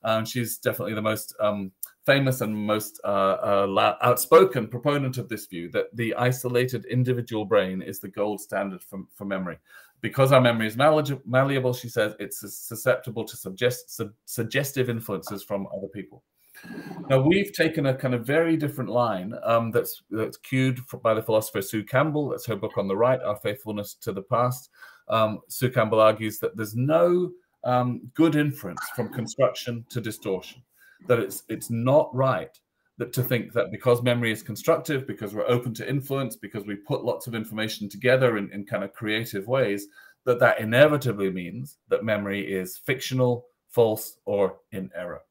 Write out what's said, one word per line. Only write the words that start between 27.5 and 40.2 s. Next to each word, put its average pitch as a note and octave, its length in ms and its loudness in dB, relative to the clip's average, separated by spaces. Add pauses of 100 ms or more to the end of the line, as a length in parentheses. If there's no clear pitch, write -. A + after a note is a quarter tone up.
um, B2 380 0 (120)
good D#3+ 220 4
inference C#3 460 -2 (140)
from A2+ 140 -4
construction A#2 800 -2
to B2 100 -6
distortion, G#2 640 -6 (460)
that A#2 120 4
it's, - 300 -6
it's - 220 -8
not C3 420 2
right B2 420 -2 (440)
that - 140 -6
to B2 100 0
think A#2 300 -2
that G2 180 0
because A#2+ 320 2
memory A#2+ 280 2
is G#2 120 -4
constructive, - 640 0
because G#2 260 -8
we're G#2+ 140 -2
open A#2+ 280 0
to G#2+ 140 -8
influence, C3+ 460 -4
because G2+ 320 -10
we G#2 80 -4
put B2 280 -6
lots - 220 -4
of A2+ 80 -8
information G#2+ 560 -6
together B2 480 4
in, G2+ 140 -4
in G2+ 140 -10
kind G2 180 -4
of F#2+ 100 -10
creative A2 540 -4
ways, G#2+ 400 0 (380)